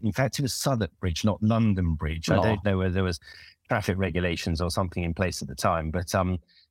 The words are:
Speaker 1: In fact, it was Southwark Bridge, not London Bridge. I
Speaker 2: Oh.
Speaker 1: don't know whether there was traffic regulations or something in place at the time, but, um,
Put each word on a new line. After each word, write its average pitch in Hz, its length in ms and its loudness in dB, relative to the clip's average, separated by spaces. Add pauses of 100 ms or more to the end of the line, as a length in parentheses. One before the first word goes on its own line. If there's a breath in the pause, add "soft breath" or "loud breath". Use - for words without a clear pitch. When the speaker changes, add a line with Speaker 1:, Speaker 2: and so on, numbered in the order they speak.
Speaker 1:
In 107 80 0
fact, 127 260 -2
it 147 60 -2
was 120 100 -4
Southwark 117 460 -2
Bridge, 87 260 -2
not 101 160 0
London 107 540 2
Bridge. 80 340 -4
I 95 80 6
Speaker 2:
Oh. 92 60 4
Speaker 1:
don't 104 200 2
know 98 140 2
whether 92 160 2
there 95 100 2
was 90 160 -2 (500 loud breath)
traffic 104 280 0
regulations 87 640 0
or 87 80 0
something 92 340 -2
in 85 100 -2
place 90 280 -2
at 104 60 -8
the 69 80 -12
time, 82 360 0
but, 87 220 -4
um, 92 260 0 (320 soft breath)